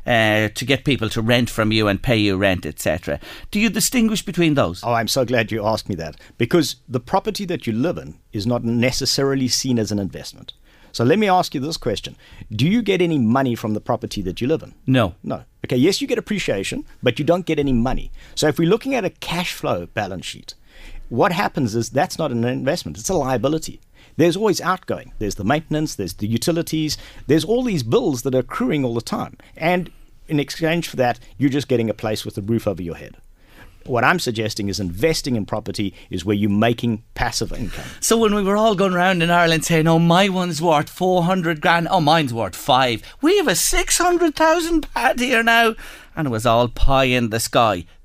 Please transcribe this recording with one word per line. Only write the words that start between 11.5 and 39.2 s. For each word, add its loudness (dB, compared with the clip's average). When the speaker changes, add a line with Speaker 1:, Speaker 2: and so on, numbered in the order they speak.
Speaker 2:
you -4
this -6
question. -6
Do 0
you 2
get 0
any 2
money 2
from -4
the -4
property -4
that -6
you -2
live -2
in? -20
Speaker 1:
No. 2
Speaker 2:
No. -8
Okay, -2
yes, 2
you -6
get -2
appreciation, -4
but 0
you -2
don't 2
get 0
any 0
money. 0
So 2
if 0
we're 4
looking 0
at -2
a -2
cash -6
flow -4
balance -6
sheet, -14
what 2
happens -2
is -2
that's -2
not -2
an -2
investment, -2
it's -8
a 0
liability. -2
There's 4
always 0
outgoing. -4
There's -2
the -8
maintenance, -2
there's -6
the -6
utilities, -2
there's 4
all 0
these 0
bills 0
that 0
are 4
accruing -2
all -2
the 0
time. -8
And 0
in 0
exchange -2
for -10
that, 0
you're 2
just -2
getting 0
a -2
place -6
with -2
a -6
roof 0
over -4
your -8
head. -18
What 0
I'm 4
suggesting -4
is -4
investing -2
in -2
property -4
is -8
where 2
you're 2
making 0
passive -4
income. -8
Speaker 1:
So 2
when 4
we 0
were 2
all 4
going 2
around 2